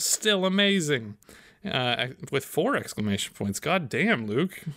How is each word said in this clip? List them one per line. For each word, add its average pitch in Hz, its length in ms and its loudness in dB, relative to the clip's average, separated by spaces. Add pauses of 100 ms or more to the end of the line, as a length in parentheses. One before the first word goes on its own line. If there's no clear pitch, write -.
"Still 202 440 2
amazing." 170 680 2 (540)
Uh, 123 380 0 (240)
with 135 140 0
four 226 300 0
exclamation 104 580 -2
points. 101 260 -4
God 165 300 -2
damn, 139 380 0
Luke. 139 320 0 (180)